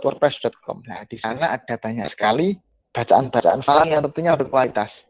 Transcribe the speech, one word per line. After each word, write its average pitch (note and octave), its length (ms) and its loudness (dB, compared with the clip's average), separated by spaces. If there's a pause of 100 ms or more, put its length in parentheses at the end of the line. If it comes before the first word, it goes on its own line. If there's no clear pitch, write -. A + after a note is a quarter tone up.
wordpress C#3 320 0
dot - 240 -4
com. - 240 -10
Nah, F#2 160 -14
di A2 160 -16
sana B2+ 360 -4
ada A#2 200 -8
banyak A2+ 320 -6
sekali C#3+ 480 0 (380)
bacaan-bacaan A#2+ 720 2
falak D#3 240 4
yang D3+ 160 0
tentunya D#3+ 320 0
berkualitas. B2+ 560 -2 (160)